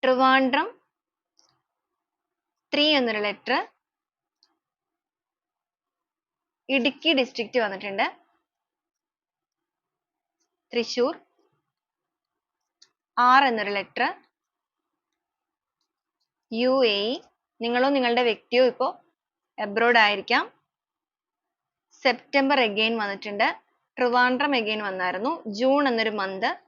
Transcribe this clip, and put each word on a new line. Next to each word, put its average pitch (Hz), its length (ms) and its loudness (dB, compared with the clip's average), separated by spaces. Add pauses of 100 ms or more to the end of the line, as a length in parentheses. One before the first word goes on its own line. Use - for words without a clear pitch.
ട്രിവാൻഡ്രം 262 640 2 (2000)
ത്രീ 294 120 2 (140)
എന്നൊരു 220 280 -2
ലെറ്റർ, 214 320 -4 (3250)
ഇടുക്കി 269 440 0
ഡിസ്ട്രിക്റ്റ് 233 460 -4
വന്നിട്ടുണ്ട്, 196 400 -6 (2750)
തൃശ്ശൂർ 240 400 -2 (2250)
ആർ 262 200 6
എന്നൊരു 208 280 -4
ലെറ്റർ, 196 280 -4 (2500)
യു 254 140 2 (200)
എ 202 40 -2 (120)
ഇ. - 40 -4 (500)
നിങ്ങളോ 247 320 0
നിങ്ങളുടെ 247 340 2
വ്യക്തിയോ 240 420 0
ഇപ്പോ 254 160 -4 (760)
അബ്രോഡ് 226 400 2
ആയിരിക്കാം. 208 380 -2 (1600)
സെപ്റ്റംബർ 269 640 0
again 220 340 -2
വന്നിട്ടുണ്ട്, 202 460 -4 (500)
Trivandrum 247 640 2
again 214 300 -4
വന്നായിരുന്നു, 185 420 -4 (280)
ജൂൺ 269 220 2 (100)
എന്നൊരു 220 300 -2
മന്ത് 190 280 -4 (180)